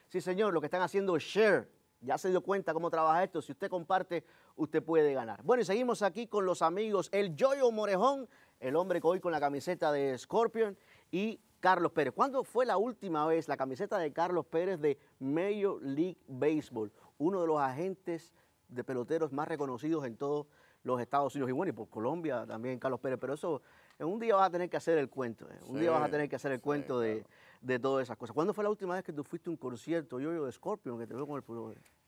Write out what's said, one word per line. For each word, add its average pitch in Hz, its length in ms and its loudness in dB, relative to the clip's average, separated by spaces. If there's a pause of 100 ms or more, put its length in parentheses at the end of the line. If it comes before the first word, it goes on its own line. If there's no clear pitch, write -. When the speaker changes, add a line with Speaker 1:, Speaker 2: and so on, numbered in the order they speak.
Speaker 1:
Sí, 180 140 -4
señor, 185 320 0
los 151 80 2
que 147 60 -2
están 180 120 0
haciendo 185 380 2
share. 185 500 2 (320)
Ya 135 160 -2
se 185 140 -2
dio 185 100 4
cuenta 185 320 -2
cómo 165 160 -2
trabaja 160 340 4
esto. 170 200 -2
Si - 100 -10
usted 196 160 -6
comparte, 175 560 -2 (320)
usted 156 260 0
puede 156 300 6
ganar. 113 300 -4
Bueno, 233 180 4
y 190 60 0
seguimos 233 340 0
aquí 202 260 0
con 202 200 0
los 175 160 0
amigos. 190 500 2
El 196 240 0
Yoyo 262 340 4
Morejón, 214 600 2 (300)
el 127 160 -2
hombre 180 260 2
que 160 40 2
hoy 180 140 4
con 180 100 -2
la 151 100 0
camiseta 147 520 0
de 139 240 0
Scorpion, 220 580 0 (360)
y 202 280 -2 (220)
Carlos 180 320 4
Pérez. 143 220 0
¿Cuándo 254 280 2
fue 233 220 0
la 208 140 0
última 190 480 -2
vez 165 220 2
la 139 100 -2
camiseta 135 400 -4
de 156 120 -2
Carlos 170 360 0
Pérez 175 340 -2
de 147 160 2 (220)
Major 180 640 -2
League 147 340 -2 (100)
Baseball? 131 640 -2 (280)
Uno 180 240 0
de 165 40 2
los 151 140 2
agentes 165 720 -4 (360)
de 123 160 -6
peloteros 135 500 -2
más 151 120 -2
reconocidos 143 600 -4
en 113 100 -8
todos 143 300 -2 (360)
los 123 160 0
Estados 135 360 0
Unidos. 131 160 -2
Y - 20 0
bueno, 165 180 -2
y - 40 -2
por 107 160 -12
Colombia 127 560 -2
también, 117 320 -6
Carlos 131 200 -2
Pérez. 131 220 -2
Pero 131 140 -4
eso, 160 280 -4 (380)
en 151 80 -4
un 208 100 -2
día 226 160 4
vas 190 140 6
a - 20 -12
tener 175 180 -2
que 160 80 -4
hacer 160 220 2
el 135 100 0
cuento, 120 400 -6
¿eh? 95 200 -18
Un 127 60 -8
Speaker 2:
Sí, 143 80 0
Speaker 1:
día 165 100 4
vas 151 100 4
a 151 80 0
tener 147 180 0
que 139 60 -8
hacer 139 160 -2
el 127 80 -2
Speaker 2:
sí, - 60 -14
Speaker 1:
cuento 143 340 0
de, 110 220 0
Speaker 2:
claro. - 100 -16 (300)
Speaker 1:
de 127 180 0
todas 135 240 2
esas 120 140 -8
cosas. 113 180 -12
¿Cuándo 175 180 2
fue 208 120 -4
la 208 60 2
última 190 260 -4
vez 185 80 -6
que 175 80 -10
tú 147 100 -6
fuiste - 260 -12
a 170 40 -4
un 156 40 -8
concierto, 131 600 -6
Yoyo, 156 260 -4
de 127 60 -4
Scorpion, 139 480 -8
que 117 80 -8
te 104 80 -12
veo 135 100 -6
con 147 120 -6
el 127 80 -8
pullover? 110 360 -12 (280)